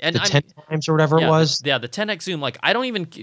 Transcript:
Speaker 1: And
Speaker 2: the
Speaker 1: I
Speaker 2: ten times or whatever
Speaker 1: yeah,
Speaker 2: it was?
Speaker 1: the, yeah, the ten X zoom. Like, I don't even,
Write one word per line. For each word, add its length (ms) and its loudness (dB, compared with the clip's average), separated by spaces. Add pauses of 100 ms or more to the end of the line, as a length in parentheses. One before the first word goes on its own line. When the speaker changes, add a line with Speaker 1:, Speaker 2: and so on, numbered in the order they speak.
Speaker 1:
And 160 -2
Speaker 2:
the 60 0
Speaker 1:
I 40 -2
Speaker 2:
ten 160 2 (260)
times 200 -4
or 40 2
whatever 280 4
Speaker 1:
yeah, 60 2
Speaker 2:
it 40 4
was? 280 4
Speaker 1:
the, 100 -4
yeah, 100 0
the 100 -8
ten 220 -4
X 140 -8
zoom. 160 -4
Like, 220 -4
I 100 2
don't 140 0
even, 200 -4 (160)